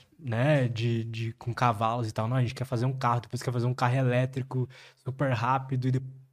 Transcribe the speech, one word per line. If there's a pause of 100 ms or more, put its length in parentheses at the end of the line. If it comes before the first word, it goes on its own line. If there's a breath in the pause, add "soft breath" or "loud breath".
(180)
né,
de,
de,
com
cavalos
e
tal.
Não,
a
gente
quer
fazer
um
carro,
depois
quer
fazer
um
carro
elétrico, (360 soft breath)
super
rápido,
e
de-, (300)